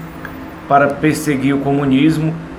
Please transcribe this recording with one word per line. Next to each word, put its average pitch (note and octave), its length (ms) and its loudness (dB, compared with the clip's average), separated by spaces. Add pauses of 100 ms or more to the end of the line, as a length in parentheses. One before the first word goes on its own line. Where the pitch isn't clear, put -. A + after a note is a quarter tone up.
(680)
para C#3+ 180 4
perseguir C#3+ 680 0
o C#3 40 0
comunismo C#3+ 760 2 (260)